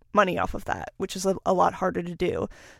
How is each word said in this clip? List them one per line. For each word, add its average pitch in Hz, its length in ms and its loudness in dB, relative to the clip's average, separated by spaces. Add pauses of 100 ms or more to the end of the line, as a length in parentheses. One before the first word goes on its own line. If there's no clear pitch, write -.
(140)
money 190 240 4
off - 140 -2
of - 140 -8
that, - 320 -6
which - 180 -6
is 185 80 -4
a, 190 100 4 (120)
a 185 80 4
lot 180 180 4
harder 180 300 -2
to 175 120 -8
do. - 320 -2 (340)